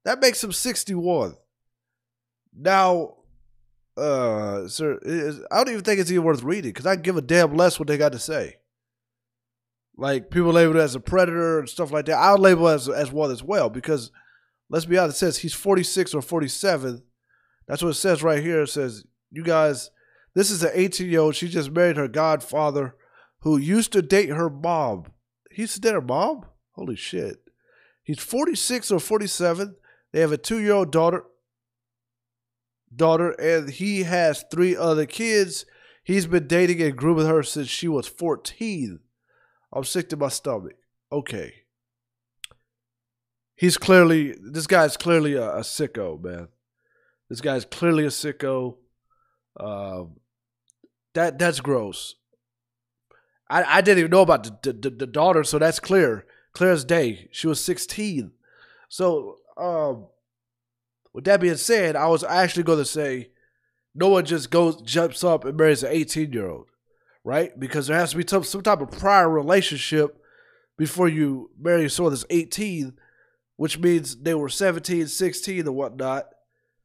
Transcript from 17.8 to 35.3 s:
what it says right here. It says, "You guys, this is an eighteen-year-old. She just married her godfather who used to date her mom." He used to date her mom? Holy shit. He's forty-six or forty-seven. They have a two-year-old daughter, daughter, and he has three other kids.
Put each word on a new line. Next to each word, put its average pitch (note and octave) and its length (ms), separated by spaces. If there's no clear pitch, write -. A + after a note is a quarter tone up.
what E3+ 80
it D3 40
says E3+ 280
right D#3 200
here. D#3+ 200
It C#3 60
says, B2 360
"You D3+ 140
guys, D#3 460
this G3+ 160
is F3+ 120
an E3 100
eighteen-year-old. F3 640
She F3 120
just E3 220
married E3+ 280
her C#3 100
godfather D3 840
who D#3 180
used F#3+ 340
to G3+ 80
date F3+ 300
her D#3+ 180
mom." C#3+ 580
He G#3 120
used A3+ 120
to F#3+ 60
date A3+ 120
her F#3+ 80
mom? F3 460
Holy - 240
shit. - 460
He's - 180
forty-six B3+ 680
or F#3 100
forty-seven. F#3+ 760
They D#3 80
have D#3 120
a D3 60
two-year-old G#3 540
daughter, E3 320
daughter, D#3+ 380
and D#3 380
he F#3+ 340
has E3 460
three F3 260
other D#3 300
kids. G#3 600